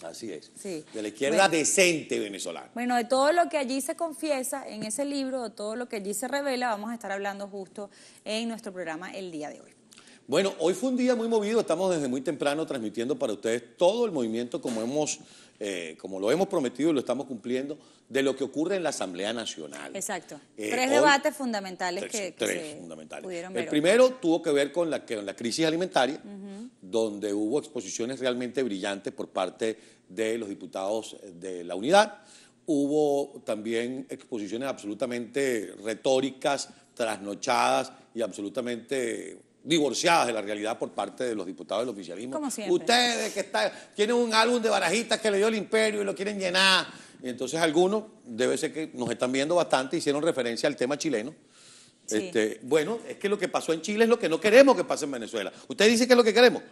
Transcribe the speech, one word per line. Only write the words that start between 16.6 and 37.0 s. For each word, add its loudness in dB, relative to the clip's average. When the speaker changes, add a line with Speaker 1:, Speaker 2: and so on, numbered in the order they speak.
Speaker 1:
y 4
lo 0
estamos -4
cumpliendo, -6
de 0
lo 0
que -4
ocurre -2
en -4
la 0
Asamblea -4
Nacional. -10
Speaker 2:
Exacto. -10
Speaker 1:
Eh, -6
Speaker 2:
Tres 0
Speaker 1:
hoy 2
Speaker 2:
debates 6
fundamentales -4
Speaker 1:
tres, -14
Speaker 2:
que, -6
que -4
Speaker 1:
tres -2
Speaker 2:
se -14
Speaker 1:
fundamentales. -14
Speaker 2:
pudieron -10
Speaker 1:
El -6
Speaker 2:
ver -2
hoy. -8
Speaker 1:
primero 6
tuvo 2
que 0
ver 2
con -2
la, -4
con -6
la -6
crisis -2
alimentaria, 2
Speaker 2:
Ujú. -14
Speaker 1:
donde -2
hubo 0
exposiciones -8
realmente -2
brillantes -4
por -10
parte -2
de -2
los -6
diputados -6
de -10
la -8
Unidad. 4
Hubo 2
también -4
exposiciones -8
absolutamente -4
retóricas, 0
trasnochadas 0